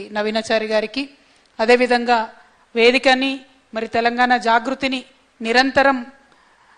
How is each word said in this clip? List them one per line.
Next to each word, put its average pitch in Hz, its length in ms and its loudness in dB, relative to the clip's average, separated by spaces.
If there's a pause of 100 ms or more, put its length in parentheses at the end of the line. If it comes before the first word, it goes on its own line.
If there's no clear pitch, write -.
(120)
నవీనాచారి 220 600 -2
గారికి, 220 360 -4 (500)
అదేవిధంగా 240 600 2 (560)
వేదికని 262 640 2 (340)
మరి 220 140 -6
తెలంగాణ 240 500 0
జాగృతిని 247 640 -2 (400)
నిరంతరం 254 640 0 (720)